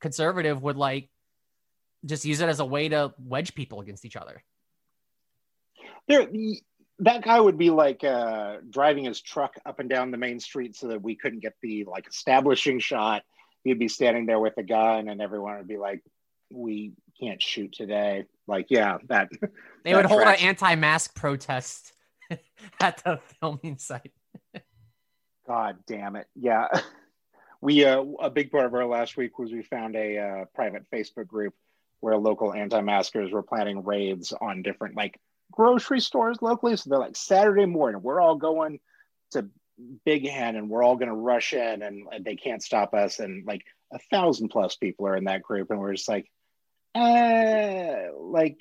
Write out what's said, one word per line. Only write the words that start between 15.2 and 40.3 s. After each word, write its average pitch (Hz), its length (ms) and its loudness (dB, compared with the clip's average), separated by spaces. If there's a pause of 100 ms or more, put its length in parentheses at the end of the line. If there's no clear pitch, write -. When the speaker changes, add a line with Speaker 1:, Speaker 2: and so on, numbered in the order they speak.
Speaker 2:
everyone 101 380 -8
would 92 100 -16
be 107 100 -8
like, 98 220 -6 (480)
"We 107 440 -8 (280)
can't 107 220 -8
shoot 101 300 -6
today." 104 520 -4 (220)
Like, 95 240 -4
yeah, 104 280 2 (100)
that, 101 200 0 (560)
Speaker 1:
They 170 80 -2
Speaker 2:
that 185 40 6
Speaker 1:
would 196 100 8
hold 214 160 6
Speaker 2:
tracks. 196 180 6
Speaker 1:
an 180 80 4
anti-mask 160 640 2
protest 135 800 -6 (380)
<laughs> - 500 -12
at 175 240 0
the 165 160 0 (200)
filming 151 360 -6
site. - 360 -14 (1300)
Speaker 2:
God 107 400 -2
damn 101 300 -10
it. 101 180 -14
Yeah. 117 380 0
<laughs> 180 80 2 (800)
We, 143 240 6
uh, 135 200 6 (160)
a 151 100 -2
big 139 220 -4
part 135 140 4
of 120 80 -4
our 123 120 0
last 120 300 -2
week 120 240 -6
was 117 100 -6
we 113 140 -8
found 113 320 -8
a, 107 220 -4
uh, 98 260 -6 (100)
private 101 380 -6
Facebook 107 340 -8
group 104 280 -6 (440)
where 110 180 2
local 104 380 0
anti-maskers 101 800 -2
were 101 100 -2
planning 101 400 -4
raids 98 500 -4
on 98 300 -6
different, 98 320 -8
like, 104 240 -6 (320)
grocery 247 480 4
stores 233 420 -2
locally. 233 360 0
So - 120 -10
they're 135 120 2
like, - 160 -6
"Saturday 202 500 4
morning, 139 340 0
we're 135 200 0
all 165 160 6
going 156 420 -2 (540)
to 110 160 -4 (560)
Big 147 240 2
Hen 123 260 -4